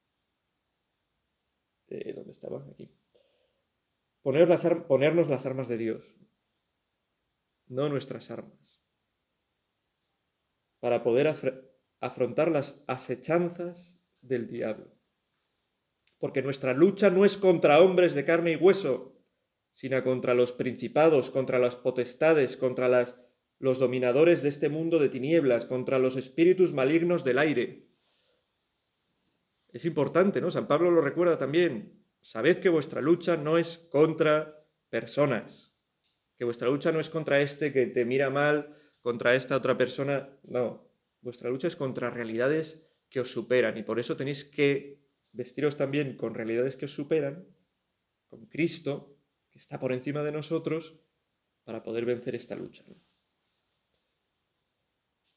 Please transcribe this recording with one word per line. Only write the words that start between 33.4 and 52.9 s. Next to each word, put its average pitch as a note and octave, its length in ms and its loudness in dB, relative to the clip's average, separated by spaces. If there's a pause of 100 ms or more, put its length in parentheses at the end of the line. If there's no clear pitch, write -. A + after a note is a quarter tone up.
es E3 200 -2
contra D#3 880 0 (220)
personas", A#2 840 -4 (640)
que B2+ 80 -6
vuestra A#2+ 220 -2
lucha D3 240 0
no D#3+ 80 0
es D#3 100 -6
contra C#3+ 320 0
este C#3+ 300 -2
que B2 160 2
te B2 180 0
mira C3+ 240 0
mal, D3 460 0 (260)
contra A#2+ 320 0
esta C3 220 0
otra B2+ 220 2
persona, C3+ 640 -2
no. A#2+ 480 -6 (300)
Vuestra B2 280 -10
lucha C3 180 -4
es E3 80 -4
contra B2 360 -6
realidades A#2+ 720 -4 (260)
que C3 120 -6
os B2 100 -6
superan, A#2 460 0
y A2 60 -10
por A2 160 -4
eso C#3 180 -6
tenéis C#3 260 -6
que - 580 -2 (300)
vestiros C3+ 460 -4
también C3+ 400 -4
con A2+ 180 -6
realidades A#2+ 400 -4
que - 100 -12
os C#3 80 -12
superan, D3+ 540 -4 (800)
con A2+ 200 -20
Cristo, - 720 -6 (320)
que - 100 -20
está - 200 -16
por B2+ 140 -4
encima C#3+ 300 -6
de D3 100 -6
nosotros, D#3+ 680 -6 (640)
para A2 200 -12
poder A#2 220 -4
vencer A#2 300 -4
esta - 200 -10
lucha, - 320 -14
¿no? - 80 -20 (2500)